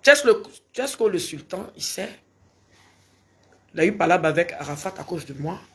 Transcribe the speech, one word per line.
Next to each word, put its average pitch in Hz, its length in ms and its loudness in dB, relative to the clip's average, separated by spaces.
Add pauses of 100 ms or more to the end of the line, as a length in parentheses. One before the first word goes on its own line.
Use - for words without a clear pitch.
Tchesco, 277 260 6
le, 220 160 4 (300)
Tchesco, 240 360 -2
le 180 100 0
sultan, 160 560 -8
il 147 80 -10
sait. - 380 -8 (1500)
Il 165 80 -2
a 165 40 6
eu 214 100 2
palabre 170 320 4
avec 165 260 0
Arafat 147 440 -8
à - 60 -12
cause 165 220 -8
de 139 80 -16
moi. 147 260 -8 (160)